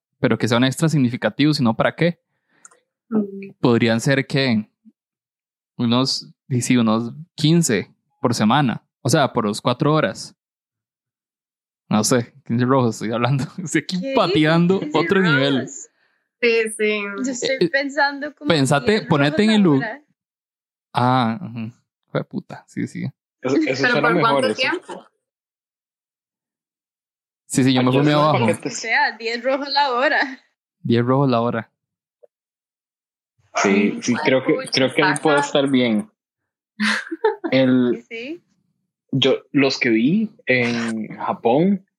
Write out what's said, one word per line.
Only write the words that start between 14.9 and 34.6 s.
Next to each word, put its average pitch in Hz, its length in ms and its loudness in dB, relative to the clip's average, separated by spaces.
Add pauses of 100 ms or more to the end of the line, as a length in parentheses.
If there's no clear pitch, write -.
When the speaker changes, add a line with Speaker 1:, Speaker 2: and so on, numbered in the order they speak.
Speaker 1:
otro 190 200 2
nivel. 139 420 2
Speaker 3:
rojos. - 260 -12 (540)
Speaker 2:
Sí, 233 100 2 (260)
sí. 214 240 -2 (220)
Speaker 3:
Yo 262 80 -6
estoy - 240 -6
Speaker 1:
Eh, - 60 -10
eh, - 80 2
Speaker 3:
pensando 285 640 -4
como 294 140 -10
Speaker 1:
pensate, 143 420 2
Speaker 3:
diez 214 140 0
Speaker 1:
ponete 147 380 2
en 220 60 2
Speaker 3:
rojos 220 60 4
Speaker 1:
el 208 60 4
Speaker 3:
la 185 80 6
Speaker 1:
lu-, 139 80 4
Speaker 3:
hora. 226 240 -6 (920)
Speaker 1:
ah, 123 480 0
ujú. 117 180 -12 (480)
Hijo - 100 -8
de 151 80 -6
puta, - 420 -14
sí, 117 200 -8
sí. - 160 -12 (380)
Speaker 4:
Eso, - 140 -2
eso 320 80 2
Speaker 2:
¿Pero 269 120 -2
Speaker 4:
suena 240 260 0
Speaker 2:
por 240 140 2
Speaker 4:
mejor, 226 160 2 (100)
Speaker 2:
cuánto 262 60 0
Speaker 4:
eso. 214 140 -2
Speaker 2:
tiempo? - 440 -6 (2500)
Speaker 1:
Sí, - 180 0
sí, 131 100 2
yo 127 100 2
me 127 60 2
Speaker 4:
Aquí 131 80 2
Speaker 1:
fui 143 80 2
muy 147 80 2
Speaker 4:
hacen 147 100 4
Speaker 1:
abajo. 143 220 2
Speaker 4:
paquetes. - 320 -4
Speaker 3:
O - 40 -10
sea, 240 360 -2
diez 233 260 -8
rojos 269 280 -4
la 277 200 0
hora. 262 480 -2 (420)
Speaker 1:
Diez 120 240 0
rojos 131 240 2
la 117 120 0
hora. 117 300 -4 (1800)
Speaker 4:
Sí, 104 460 0
sí, 123 160 -2
Speaker 2:
Ay, - 80 -6
Speaker 4:
creo 131 180 2
que, 156 100 0
Speaker 2:
pucha, - 180 -4